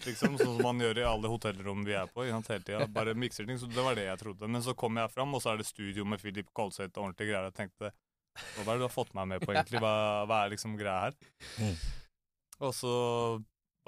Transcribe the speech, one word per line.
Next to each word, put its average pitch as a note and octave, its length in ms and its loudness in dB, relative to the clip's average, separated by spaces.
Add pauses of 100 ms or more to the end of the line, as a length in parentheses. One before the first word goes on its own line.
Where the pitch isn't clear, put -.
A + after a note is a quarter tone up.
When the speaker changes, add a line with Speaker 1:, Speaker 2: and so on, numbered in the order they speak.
Speaker 1:
liksom, C3 320 2
sånn B2 160 4
som A#2 80 2
man B2 240 4
gjør A2+ 160 2
i A#2+ 80 4
alle A2 240 2
hotellrom G2+ 540 -2
vi G2+ 100 2
er F#2 160 -2
på, B2 80 -4
ikke A#2+ 160 0
sant, A2+ 160 -4
hele F#2 140 -6
tiden. G#2+ 260 0
Bare A2 240 2
mikser A#2 320 -2
ting, B2+ 80 -4
så B2 80 -8
det A#2+ 160 0
var C3 160 4
det G2+ 80 0
jeg F#2+ 160 -2
trodde. G#2 240 -8
Men A#2+ 160 0
så B2 160 -2
kom A2+ 240 2
jeg A2 80 0
fram, C#3 240 -2
og B2 80 0
så A2 140 2
er - 20 -2
det G#2 80 -4
studio G2+ 400 -4
med G#2 160 -2
Philip G2+ 320 -6
Kolseth G2 400 -4
og G2+ 140 -2
ordentlige G#2+ 240 -2
greier. F#2+ 180 -2
Jeg - 140 -18
tenkte, G2+ 260 -8 (640)
"Hva G#2 80 -6
er F#2+ 140 0
det B2+ 80 2
du - 20 2
har - 80 -2
fått A#2+ 240 -2
meg F#2+ 160 0
med F2+ 80 -2
på, - 80 -2
egentlig? A#2 320 2
Hva, G#2+ 140 4 (340)
hva G#2+ 160 6
er G2+ 80 -2
liksom G#2+ 240 -4
greia G2 300 0
her?" C#3 100 -8 (400)
Speaker 2:
Mm. G#2+ 160 2 (840)
Speaker 1:
Og C3+ 160 -2
så B2 140 -2 (960)